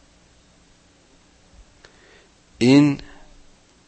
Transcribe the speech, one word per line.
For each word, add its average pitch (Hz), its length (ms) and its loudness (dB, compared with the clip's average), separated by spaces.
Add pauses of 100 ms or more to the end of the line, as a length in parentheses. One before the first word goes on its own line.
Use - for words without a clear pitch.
(2500)
این 139 420 0 (880)